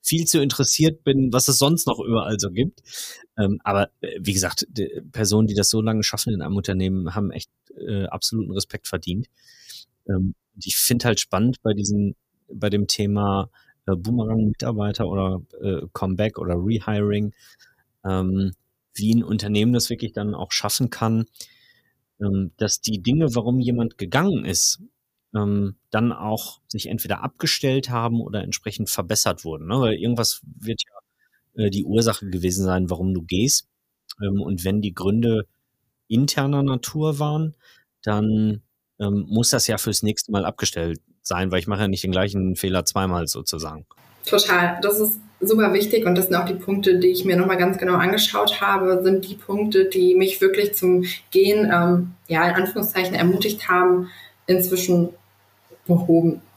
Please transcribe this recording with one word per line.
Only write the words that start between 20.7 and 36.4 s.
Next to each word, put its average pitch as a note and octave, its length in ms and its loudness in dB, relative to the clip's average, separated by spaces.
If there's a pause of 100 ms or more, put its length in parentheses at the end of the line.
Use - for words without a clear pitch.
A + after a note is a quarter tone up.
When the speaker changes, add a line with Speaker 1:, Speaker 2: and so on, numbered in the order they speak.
Speaker 1:
kann, A2+ 360 0 (920)
ähm, G2 380 -2
dass - 240 -2
die G#2+ 200 -4
Dinge, B2+ 340 2
warum B2 260 2
jemand A#2+ 360 -2
gegangen A#2+ 460 0
ist, - 380 -2 (520)
ähm, G2+ 420 0 (160)
dann A2+ 200 0
auch - 560 -6
sich - 200 -8
entweder G2 360 -6
abgestellt C3+ 640 -2
haben A#2 300 -2
oder G2+ 240 -6
entsprechend G#2+ 460 -8
verbessert F2+ 560 -2
wurden, D#2 220 -10
ne? A#2 120 0
Weil A2+ 140 2
irgendwas A#2 500 -2
wird - 400 -10
ja, - 800 -10
äh, G2+ 60 2
die G2 160 -2
Ursache G#2 440 0
gewesen F#2 360 -2
sein, F#2 240 0
warum F2+ 240 -2
du F2 80 -2
gehst. F#2+ 480 -2 (520)
Ähm, G2 200 -2
und E2+ 240 -4
wenn G2+ 160 0
die G2+ 120 -4
Gründe A2 540 0 (640)
interner C#3 540 0